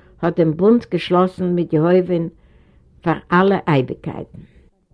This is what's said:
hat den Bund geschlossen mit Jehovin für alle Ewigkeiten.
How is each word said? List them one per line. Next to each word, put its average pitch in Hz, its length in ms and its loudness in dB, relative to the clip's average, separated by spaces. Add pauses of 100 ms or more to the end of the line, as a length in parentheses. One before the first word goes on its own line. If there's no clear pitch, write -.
(180)
hat 165 200 -2
den 160 180 2
Bund 226 340 2
geschlossen 180 640 0
mit 170 180 -4
Jehovin 170 600 0 (720)
für 160 260 -2
alle 190 380 2
Ewigkeiten. - 800 -4 (480)